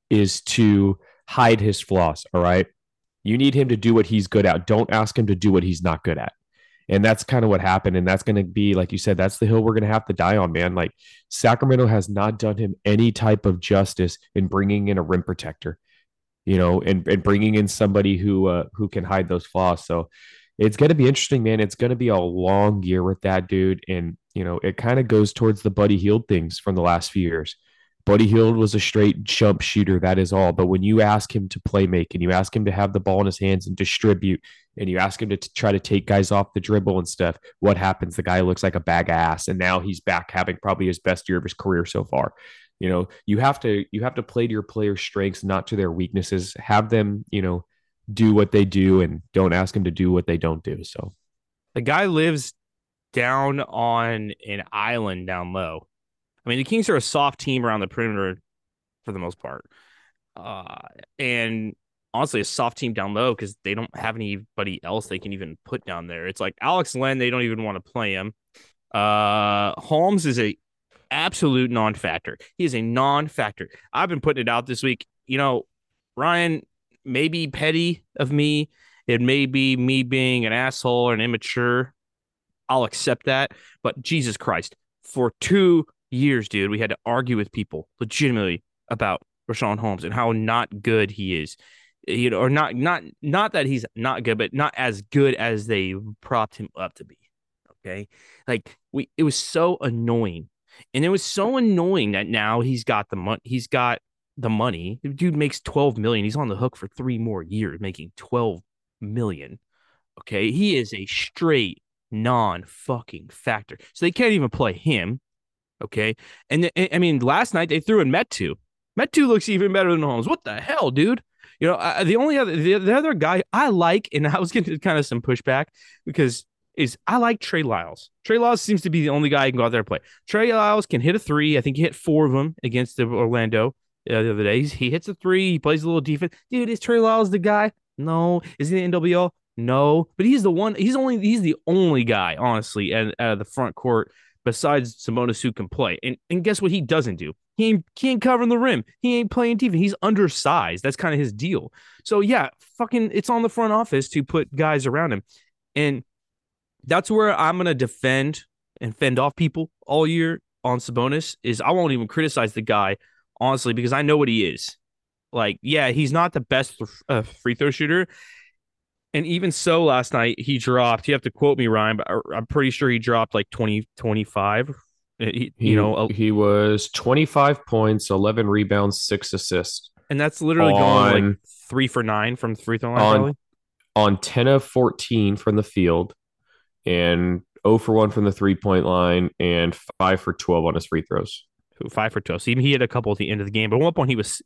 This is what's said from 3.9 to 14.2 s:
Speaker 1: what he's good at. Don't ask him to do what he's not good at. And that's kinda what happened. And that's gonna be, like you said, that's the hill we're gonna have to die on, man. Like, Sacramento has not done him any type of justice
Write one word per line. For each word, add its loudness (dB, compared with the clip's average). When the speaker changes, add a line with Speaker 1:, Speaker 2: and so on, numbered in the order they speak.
Speaker 1:
what 6
he's 0
good 4
at. 2
Don't 2
ask 0
him 2
to 2
do 4
what 4
he's -2
not 0
good -2
at. -8
And 4
that's 4
kinda 2
what 4
happened. 2
And 2
that's 0
gonna 2
be, 0
like 0
you -4
said, 0
that's 0
the 2
hill 4
we're 2
gonna 2
have 0
to -2
die 2
on, 2
man. 0
Like, -2
Sacramento 2
has 2
not -2
done -2
him -2
any 4
type 2
of 0
justice 0